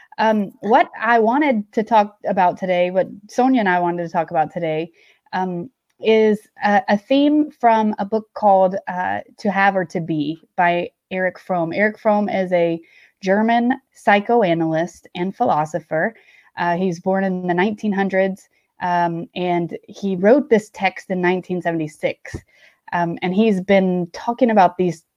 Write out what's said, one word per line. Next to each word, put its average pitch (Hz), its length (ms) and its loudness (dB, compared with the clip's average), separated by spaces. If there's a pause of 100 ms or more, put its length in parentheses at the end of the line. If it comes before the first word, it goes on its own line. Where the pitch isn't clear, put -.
(180)
um, 214 420 0
what 254 300 2 (100)
I 226 200 2
wanted 240 520 0
to 220 120 -2
talk 214 420 2
about 185 320 0
today, 180 340 0
what 180 160 0 (220)
Sonia 254 320 2
and 190 80 2
I 180 100 2
wanted 175 240 -2
to 165 60 -6
talk 165 220 -4
about 160 200 0
today, 160 400 -4 (400)
um, 180 380 -6 (320)
is 220 460 2 (160)
a, 208 260 2
a 208 80 2
theme 294 540 2
from 220 480 2
a 202 60 -4
book 220 280 -4
called, 190 420 2 (140)
uh, 185 320 -4 (160)
To 208 140 -2
Have 196 260 2
or 196 80 -2
to - 160 -6
Be 156 400 -4 (160)
by 175 320 0 (200)
Erich 185 300 -4
Fromm. 170 320 -4
Erich 214 260 -2
Fromm 208 300 0
is 190 240 -4
a 170 300 0 (400)
German 233 580 0 (140)
psychoanalyst 180 1200 0
and 180 200 -6
philosopher. 160 800 -2 (420)
Uh, 175 180 -2
he 190 120 -2
was 170 120 -4
born 190 240 -2
in 180 240 -4
the 175 60 -2
nineteen 208 400 -2
hundreds, 190 560 -2 (320)
um, 175 540 -2
and 175 420 -2 (100)
he 196 300 -6
wrote 247 320 4
this 214 220 2
text - 380 -6
in 185 120 -4
nineteen 180 400 -2
seventy-six. 165 720 -6 (560)
Um, 170 300 -2
and 185 140 -2
he's 208 260 2
been 185 520 2
talking 240 360 -2
about 190 280 4
these 180 280 -4 (100)